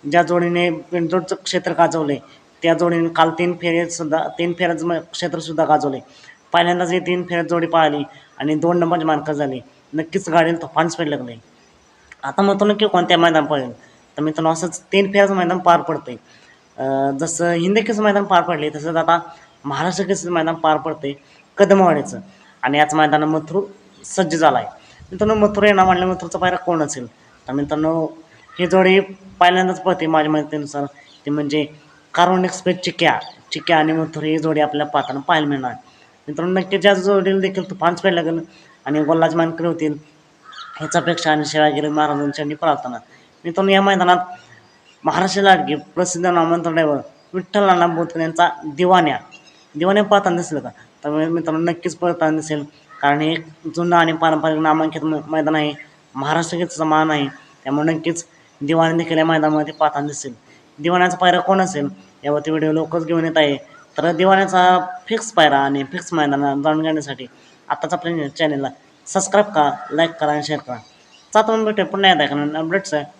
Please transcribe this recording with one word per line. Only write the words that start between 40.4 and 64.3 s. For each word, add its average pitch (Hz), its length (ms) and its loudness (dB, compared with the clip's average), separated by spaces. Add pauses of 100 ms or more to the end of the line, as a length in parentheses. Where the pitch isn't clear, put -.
हीच 156 160 -4
अपेक्षा 165 340 0
आणि 151 140 2
शिवागिरी 151 440 0
महाराजांची 147 540 -2
आणि 147 120 -4
प्रार्थना. 139 420 -2 (480)
मित्रांनो, 190 280 0
या 196 100 6
मैदानात 185 340 4 (880)
महाराष्ट्र 185 380 0
लाडके 156 320 4
प्रसिद्ध 170 520 -4
नामवंत 170 420 2
ड्रायव्हर 156 300 2 (340)
विठ्ठल 185 300 -2
नाना 175 240 4
बोरकर 165 340 -2
यांचा 165 280 2 (160)
दिवाण्या, 156 540 2 (560)
दिवाण्या 190 300 2
पाहताना 196 320 2
दिसलं 160 240 -6
का? 120 80 -12 (360)
तर 147 60 -4
मित्रांनो, 160 600 -2
नक्कीच 170 260 -6
पळताना 160 400 0
दिसेल, 151 280 -6 (360)
कारण 143 200 2
हे 156 120 0
एक 165 140 -6 (300)
जुनं 175 200 0
आणि 165 160 4
पारंपरिक 160 460 0
नामांकित 156 460 0
म-, 156 140 -2 (100)
मैदान 156 260 -2
आहे, 151 180 -2 (420)
महाराष्ट्र 160 440 -2
केसरीचा 170 260 -4
मान 156 260 2
आहे, 147 160 0 (380)
त्यामुळे 151 300 0
नक्कीच 160 320 -6 (400)
दिवाणी 165 320 2
देखील 165 200 -2
या 160 60 4
मैदानामध्ये 156 500 0
पाहताना 147 320 -2
दिसेल. 139 280 -10 (440)
दिवाण्याचा 180 380 2
पायरा 180 240 4
कोण 190 200 2
असेल 147 280 -2 (360)
यावरती 147 260 -2
व्हिडिओ 156 220 0
लवकरच 160 340 -2
घेऊन 165 180 0
येत 160 120 -2
आहे. 147 200 2 (420)
तर 165 140 0
दिवाण्याचा 185 680 4 (280)